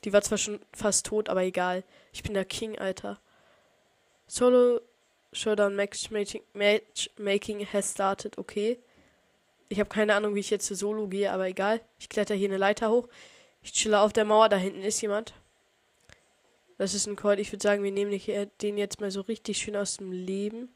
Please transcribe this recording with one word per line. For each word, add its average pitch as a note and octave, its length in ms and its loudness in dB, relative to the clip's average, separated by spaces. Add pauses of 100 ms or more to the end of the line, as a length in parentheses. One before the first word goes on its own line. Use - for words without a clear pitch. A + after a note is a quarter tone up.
Die G3+ 80 -2
war G3+ 100 8
zwar G#3 160 -2
schon G#3 220 -4 (120)
fast - 340 0
tot, G#3+ 240 -2
aber F#3 120 2
egal. F3+ 420 -2 (280)
Ich - 100 -14
bin G#3+ 120 -8
der F#3+ 100 0
King, A3 340 -8
Alter. G3 400 -6 (1080)
Solo B3 540 6 (520)
Showdown G#3 420 0
Matchmaking, G3+ 680 -4 (100)
Matchmaking G#3 1200 -2
has G3+ 200 -2
started, G3 460 -2
okay. G#3+ 400 -2 (920)
Ich G3+ 100 -2
hab G#3 100 0
keine G#3+ 240 2
Ahnung, G#3 200 0
wie G#3 60 0
ich G3 100 -6
jetzt G3+ 160 -2
zu G3+ 80 -4
Solo G#3 340 -4
gehe, G3 240 -2
aber F#3 140 -2
egal. G3+ 340 0 (180)
Ich - 100 -20
kletter G#3+ 260 -2
hier G3 140 0
eine G3 100 -2
Leiter G#3 320 2
hoch. A#3+ 180 2 (540)
Ich - 100 -18
chille G#3 280 4
auf G#3 120 6
der A3 120 2
Mauer, G#3+ 240 8
da G3+ 80 6
hinten F#3+ 260 -2
ist G#3 180 -2
jemand. G#3+ 340 -4 (1400)
Das F#3+ 180 -2
ist G3+ 120 -2
ein G#3 100 -8
Colt. G3+ 220 2
Ich G3+ 140 -6
würd G3+ 80 -10
sagen, G3+ 220 2
wir G3 80 -2
nehmen G3+ 200 -2
den G3 100 -4
hier, G3+ 260 -4
den G#3 320 -4
jetzt G3+ 220 -4
mal G3+ 100 -4
so G3 120 -6
richtig G#3+ 360 -4
schön G#3 180 -6
aus G3+ 200 -2
dem F#3+ 160 -10
Leben. G3+ 640 -4